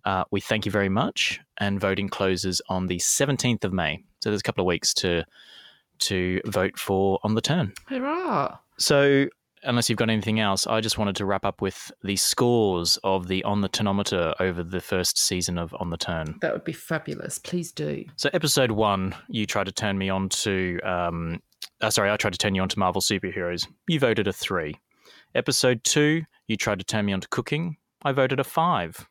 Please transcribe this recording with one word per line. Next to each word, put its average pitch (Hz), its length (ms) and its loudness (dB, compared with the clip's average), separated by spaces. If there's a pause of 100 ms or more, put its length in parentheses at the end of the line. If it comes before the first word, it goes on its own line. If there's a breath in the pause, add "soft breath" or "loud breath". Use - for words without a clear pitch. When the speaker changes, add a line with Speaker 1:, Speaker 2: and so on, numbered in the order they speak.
Speaker 1:
Uh, 95 280 2
we 101 100 2
thank 110 240 0
you 101 60 0
very 101 180 4
much, - 500 0 (180)
and 101 220 0
voting 98 300 0
closes 95 500 0 (100)
on 92 180 -2
the 87 120 -2
seventeenth 127 640 0
of 95 80 -2
May. 82 320 -2 (200)
So - 80 -2
there's 104 100 -2
a - 20 -10
couple 101 200 -2
of 90 40 2
weeks - 280 0
to, 85 280 0 (760 loud breath)
to 92 460 0
vote 98 340 -2
for 98 440 2
On 107 120 2
the 113 60 0
Turn. 143 320 0 (140)
Speaker 2:
Hurrah. 269 720 -4 (220)
Speaker 1:
So, 139 480 4 (360)
unless 120 260 0
you've 110 100 0
got 113 100 2
anything 110 300 2
else, 98 260 2
I 110 160 0
just 110 160 -2
wanted 101 200 0
to 101 80 -2
wrap 95 200 0
up 98 160 -2
with - 300 -4 (120)
the 98 120 -2
scores 101 880 2
of 95 240 0
the 92 160 0
On 101 180 0
the 98 80 0
Turnometer 98 680 0
over 90 240 0
the 87 180 -4
first - 380 -2
season 90 400 0
of 85 200 -6
On 87 120 -4
the 85 60 -6
Turn. 80 440 -4
Speaker 2:
That 170 120 -2
would - 100 -6
be 160 100 -6
fabulous. - 640 -8
Please 175 340 -6
do. 147 320 -6 (120)
Speaker 1:
So - 180 0
episode 143 380 2
one, 98 420 2 (160)
you 110 160 -2
tried 98 220 0
to 98 40 -6
turn 98 280 -2
me 95 100 0
on 95 200 0
to, 92 540 0
um, 85 600 -2 (360)
uh, 110 120 0
sorry, 101 180 2
I 104 80 2
tried 101 160 -2
to 90 60 -10
turn 98 160 2
you 95 80 2
on 95 60 -2
to 104 100 -4
Marvel 92 220 2
superheroes. 90 680 -2 (200)
You 160 120 2
voted 110 280 4
a 95 60 0
three. 78 460 -4 (560 loud breath)
Episode 127 480 2
two, 151 400 2 (240 soft breath)
you 110 100 0
tried 101 220 0
to 92 60 -8
turn 104 200 0
me 101 80 0
on 92 80 -2
to - 60 -14
cooking. 151 500 -4 (260)
I 143 100 0
voted 131 260 2
a 139 40 0
five. 143 680 0